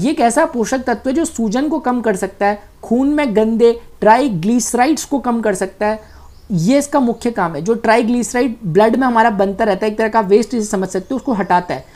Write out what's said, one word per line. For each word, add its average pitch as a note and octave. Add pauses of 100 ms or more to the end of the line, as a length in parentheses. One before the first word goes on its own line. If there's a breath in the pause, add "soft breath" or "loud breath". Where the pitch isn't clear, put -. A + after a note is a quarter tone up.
ये A3+
एक D#4
ऐसा A#3+
पोषक B3
तत्व B3
है C4
जो E4
सूजन A#3
को D#4
कम B3
कर G#3+
सकता G3
है, G3+ (200 loud breath)
खून C4
में D4
गंदे A3+ (200 loud breath)
ट्राइग्लिसराइड्स A#3
को C#4+
कम A#3
कर G#3+
सकता F#3+
है, G#3+ (520 loud breath)
ये F#3+
इसका C#4+
मुख्य A#3+
काम F3+
है। D3
जो G#3+
ट्राइग्लिसराइड A#3+
ब्लड G#3+
में C4
हमारा A#3
बनता G3
रहता G#3
है, G#3+
एक G#3+
तरह A3
का A3+
वेस्ट G#3
जिसे A3
समझ F#3+
सकते F#3+
हो, C4+
उसको B3+
हटाता F3+
है। C3 (120)